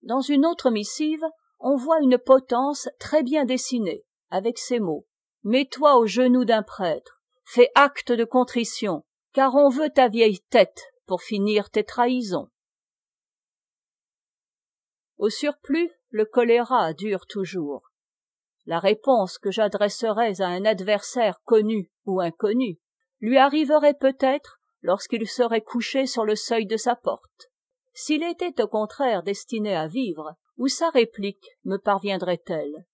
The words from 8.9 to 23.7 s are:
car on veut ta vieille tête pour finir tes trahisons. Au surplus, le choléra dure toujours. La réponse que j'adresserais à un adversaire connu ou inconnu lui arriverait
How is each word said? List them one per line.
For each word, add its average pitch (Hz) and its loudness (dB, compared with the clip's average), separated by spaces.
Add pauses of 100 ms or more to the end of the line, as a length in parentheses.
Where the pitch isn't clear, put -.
car 269 2
on 285 6
veut 294 0
ta 262 4
vieille 220 2 (120)
tête - 4 (220)
pour 180 -6
finir 208 -2
tes 214 0
trahisons. 240 -2 (2750)
Au - 0
surplus, 294 -4 (200)
le 214 0
choléra 233 0
dure 185 -6
toujours. 165 -8 (760)
La 165 -4
réponse 214 2
que 202 -4
j'adresserais 208 -2
à 190 -2
un 180 -4
adversaire 208 -2
connu 214 0 (140)
ou 190 -2
inconnu 202 -2 (400)
lui 233 2
arriverait 294 4